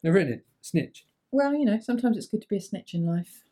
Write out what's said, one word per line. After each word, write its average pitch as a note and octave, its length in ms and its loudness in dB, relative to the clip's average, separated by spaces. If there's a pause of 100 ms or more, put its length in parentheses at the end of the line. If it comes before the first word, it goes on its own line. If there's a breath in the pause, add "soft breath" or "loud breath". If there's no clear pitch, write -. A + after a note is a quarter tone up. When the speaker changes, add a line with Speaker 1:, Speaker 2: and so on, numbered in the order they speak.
Speaker 1:
I've E3 100 4
written D#3+ 180 4
it. - 140 -10 (140)
Snitch. - 460 -4 (240)
Speaker 2:
Well, C#4 240 2
you D4 100 0
know, G#3+ 160 2
sometimes A#3+ 360 0
it's - 100 -8
good G#3+ 160 -4
to - 60 -20
be G3+ 80 -2
a F#3 40 -2
snitch - 340 -10
in E3+ 120 0
life. E3+ 460 -4